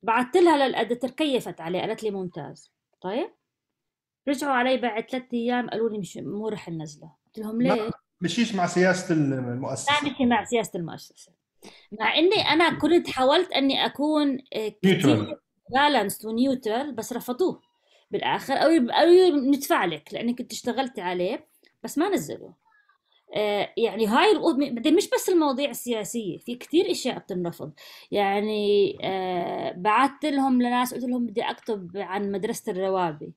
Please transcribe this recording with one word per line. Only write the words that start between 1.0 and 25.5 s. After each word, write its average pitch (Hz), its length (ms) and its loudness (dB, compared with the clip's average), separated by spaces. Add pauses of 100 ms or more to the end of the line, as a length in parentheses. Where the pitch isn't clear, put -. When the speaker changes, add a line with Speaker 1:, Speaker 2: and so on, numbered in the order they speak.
Speaker 1:
كيفت 247 520 -2
عليه، 175 200 -4
قالت 214 220 -4
لي: 214 80 -2
"ممتاز." 180 600 -10 (300)
طيب، 220 280 -4 (960)
رجعوا 277 260 -2
علي 254 240 2
بعد 220 320 -4
ثلاث 254 140 -6 (100)
أيام 240 360 -2
قالوا 226 200 -2
لي: 214 80 -6
"مش، 185 200 -10
مو 208 320 -8
رح 196 200 -10
ننزله." 156 420 -12 (140)
قلت - 140 -18
لهم: 214 160 -8
Speaker 2:
ما-، 233 80 0
Speaker 1:
"ليه؟" 226 260 2 (320)
Speaker 2:
مشيش 196 340 0
مع 180 100 2
سياسة 180 500 2
المؤسسة. 135 760 -2 (120)
Speaker 1:
ما 285 80 -2
مشي 262 140 0
مع 226 180 4
سياسة 226 320 -2
المؤسسة. - 560 -10 (680)
مع 220 180 0
إني 370 320 4
أنا 320 300 4
كنت 330 300 4
حاولت 285 420 2
أني 269 340 0
أكون، 294 520 0 (160)
آه، 214 140 -4
كتير 190 380 2
Speaker 2:
نيوترال. - 300 2 (340)
Speaker 1:
بالانسد 254 560 0
ونيوترال، 247 680 -2
بس 220 180 -8
رفضوه 247 480 -2 (500)
بالآخر. 196 420 -2
قالوا 320 260 4
لي، 240 140 0
قالوا 339 200 6
لي: 370 180 8 (180)
"ندفع 277 360 0
لك 160 280 -6
لأنك 240 240 -4
كنت 247 140 -10
اشتغلتي 247 500 -4
عليه"، 180 460 -4 (360)
بس - 140 -6
ما 339 120 2
نزلوه. - 580 -6 (680)
آه، 208 420 -2
يعني 214 300 0
هاي 330 260 4
الأ-، 285 400 0
بعدين 240 220 2
مش 392 140 2
بس 480 200 0
المواضيع 285 400 2